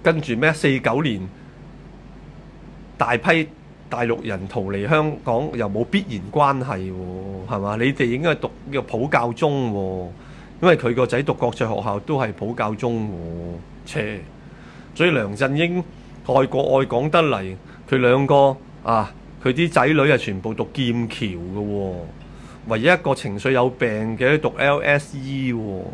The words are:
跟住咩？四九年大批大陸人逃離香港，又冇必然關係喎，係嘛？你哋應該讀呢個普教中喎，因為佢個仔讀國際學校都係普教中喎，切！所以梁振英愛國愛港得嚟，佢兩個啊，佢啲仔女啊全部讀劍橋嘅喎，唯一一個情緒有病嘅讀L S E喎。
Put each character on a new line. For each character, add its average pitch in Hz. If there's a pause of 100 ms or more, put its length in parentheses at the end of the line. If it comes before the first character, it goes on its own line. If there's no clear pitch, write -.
跟 160
住 120
咩？ 156
四 139
九 127
年 107 (1800)
大 117
批 160 (420)
大 120
陸 113
人 95
逃 104
離 101
香 156 (120)
港， 135
又 110
冇 107
必 196
然 107 (120)
關 139
係 95
喎， 92
係 107
嘛？ 101
你 135
哋 139
應 123
該 160
讀 135 (180)
呢 139
個 131
普 120
教 120
中 139
喎， 95 (560)
因 180
為 160
佢 120
個 127
仔 123
讀 143
國 120
際 -
學 107
校 104
都 147
係 110
普 110
教 110
中 113
喎， 85
切！ 107 (760)
所 160
以 175
梁 104
振 135
英 170 (480)
愛 135
國 135
愛 135
港 127
得 165
嚟， 98 (320)
佢 131
兩 127
個 139 (260)
啊， 110 (300)
佢 131
啲 165
仔 131
女 147
啊 127
全 95
部 107
讀 113
劍 120
橋 117
嘅 90 (180)
喎， 101 (720)
唯 110
一 117
一 175
個 147
情 101
緒 131
有 127
病 110
嘅 135
讀 151
L 143
S 143
E 135
喎。 104 (120)